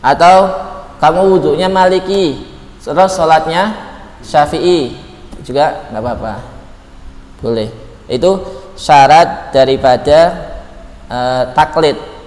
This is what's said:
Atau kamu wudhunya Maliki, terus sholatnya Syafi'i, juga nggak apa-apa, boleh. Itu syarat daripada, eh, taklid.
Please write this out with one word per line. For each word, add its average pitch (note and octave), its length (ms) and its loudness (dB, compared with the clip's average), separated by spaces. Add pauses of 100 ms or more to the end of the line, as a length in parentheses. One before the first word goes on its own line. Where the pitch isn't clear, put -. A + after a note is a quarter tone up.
Atau F3 480 4 (480)
kamu F#3 400 2
wudhunya D#3+ 320 0
Maliki, F#3 720 0 (400)
terus E3+ 320 0
sholatnya E3 640 0 (480)
Syafi'i, D3+ 720 0 (440)
juga C#3 480 -2
nggak A2 120 -8
apa-apa, A2+ 320 -8 (1080)
boleh. A2+ 280 -4 (360)
Itu F#3 400 0 (320)
syarat D3 720 4
daripada, C3+ 680 2 (920)
eh, B2+ 340 -2 (140)
taklid. D#3 400 0 (300)